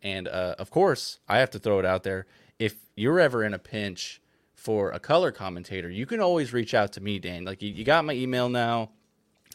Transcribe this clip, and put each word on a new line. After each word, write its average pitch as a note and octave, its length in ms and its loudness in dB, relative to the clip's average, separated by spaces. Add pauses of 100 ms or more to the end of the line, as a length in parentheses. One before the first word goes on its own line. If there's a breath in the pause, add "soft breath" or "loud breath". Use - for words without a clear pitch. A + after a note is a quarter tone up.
And, F#2+ 260 -6
uh, F2+ 300 -4
of - 120 -10
course, E3 560 0
I G#2+ 120 4
have C3 120 4
to G#2 80 -8
throw G2+ 200 2
it F#2 80 2
out F#2 160 2
there. F#2+ 240 -4 (320)
If G#2+ 160 0 (220)
you're C#3+ 240 4
ever B2+ 220 4
in G#2 120 0
a F2+ 40 -4
pinch - 600 -8 (360)
for G#2 340 0
a F2+ 80 -6
color D#3+ 320 2
commentator, F2+ 580 -8
you G2+ 160 -6
can A3 160 -4
always E3 320 2
reach A#2+ 220 0
out G#2 200 2
to F#2+ 60 -14
me, G2+ 180 -4
Dan. F2+ 280 -8
Like, G2 160 -10
you, G#2 100 -8
you G#2+ 120 -10
got D3+ 200 4
my D3+ 80 -4
email B2+ 380 -2
now. A#2 400 0 (640)